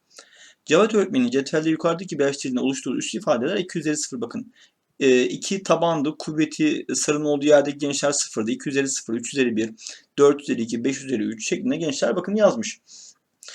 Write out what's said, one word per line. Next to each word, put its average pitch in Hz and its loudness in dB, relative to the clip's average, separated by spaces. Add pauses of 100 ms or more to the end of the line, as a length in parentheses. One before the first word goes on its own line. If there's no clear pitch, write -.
(640)
Cevat 208 4
öğretmenin 139 2
cetvelde 156 0
yukarıdaki 170 -2
bir 139 4
açı 139 -2
oluşturduğu 131 -2
üst - -6
ifadeler 147 0
iki 180 -4
üzeri 151 -2
sıfır, 127 -6
bakın. - -10 (480)
E, 127 6
iki 190 -4
tabandı, 160 0
kuvveti 151 -2
sarının 151 -2
olduğu 147 0
yerdeki 143 6
gençler 143 -2
sıfırdı. 113 -2
İki 127 -4
üzeri 139 0
sıfır, - -6
üç 120 -6
üzeri 123 0
bir, 110 -2 (480)
dört 143 6
üzeri 120 -2
iki, 113 -4
beş 135 -2
üzeri 127 -2
üç 107 -6
şeklinde 127 -2
gençler 147 -2
bakın 180 -4
yazmış. 170 2 (760)